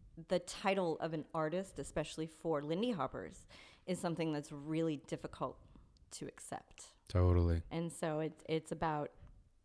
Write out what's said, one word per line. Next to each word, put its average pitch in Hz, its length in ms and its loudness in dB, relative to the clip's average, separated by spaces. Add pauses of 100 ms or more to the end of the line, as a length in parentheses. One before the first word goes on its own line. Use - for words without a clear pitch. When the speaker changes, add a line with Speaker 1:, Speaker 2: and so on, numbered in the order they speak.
(280)
Speaker 1:
the 180 100 4
title 180 640 0
of 165 140 -2
an 151 100 -2 (100)
artist, 165 440 -2
especially 156 500 -4 (140)
for 156 200 2
Lindy 175 300 0
Hoppers, - 540 -4 (400)
is 180 120 -2
something 165 340 0
that's 147 200 -4
really 156 560 0
difficult - 480 -4 (560)
to - 140 -8
accept. - 580 -12 (240)
Speaker 2:
Totally. 87 540 6 (100)
Speaker 1:
And 165 180 0
so 156 300 0
it's, 156 280 -4
it's 160 240 0
about 156 380 0 (540)